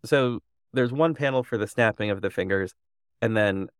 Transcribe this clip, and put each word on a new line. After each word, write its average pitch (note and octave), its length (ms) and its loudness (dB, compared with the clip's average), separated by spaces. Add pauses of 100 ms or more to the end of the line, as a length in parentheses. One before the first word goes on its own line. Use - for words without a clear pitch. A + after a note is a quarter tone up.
So B2 360 0 (320)
there's B2 200 0
one D#3 220 0
panel C3+ 300 -2
for - 140 -6
the G#2+ 100 -2
snapping G#2+ 420 0
of G2 100 -2
the G2 100 0
fingers, F#2+ 440 -2 (480)
and A2 140 0
then G2+ 320 0 (120)